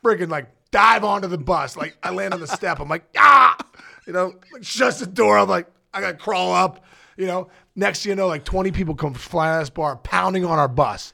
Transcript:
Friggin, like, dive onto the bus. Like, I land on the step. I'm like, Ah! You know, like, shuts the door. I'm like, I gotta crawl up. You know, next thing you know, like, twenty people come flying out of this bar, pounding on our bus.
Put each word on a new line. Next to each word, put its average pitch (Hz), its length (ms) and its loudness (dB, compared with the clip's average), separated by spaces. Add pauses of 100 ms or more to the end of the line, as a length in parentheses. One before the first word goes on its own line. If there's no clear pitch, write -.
Friggin, 185 260 0
like, 147 200 -6 (220)
dive 214 320 4
onto 202 240 -2
the 175 100 -6
bus. 143 400 -2
Like, 156 260 -10
I 175 80 -4
land 190 220 -4
on 190 60 -6
the 165 80 -12
step. 165 320 -4
I'm 143 100 -12
like, 160 140 -6 (140)
Ah! 277 400 8 (500)
You 175 60 -14
know, 180 200 -2 (180)
like, 254 120 -20
shuts 247 360 -2
the 262 60 -8
door. 208 320 2
I'm 202 100 6
like, 185 200 -2 (260)
I 190 80 -8
gotta 185 160 -6
crawl 180 360 -2
up. 180 300 0 (340)
You 185 100 -6
know, 180 220 -6 (260)
next 190 280 -4
thing 202 80 -6
you 196 40 0
know, 190 120 -2
like, 156 160 -4
twenty 190 280 -2
people 160 240 -4
come 147 180 -6
flying 160 400 -2
out 160 40 0
of 160 60 0
this 143 60 -6
bar, 147 280 -4
pounding 185 460 -2
on 170 140 0
our 147 100 4
bus. 123 460 -2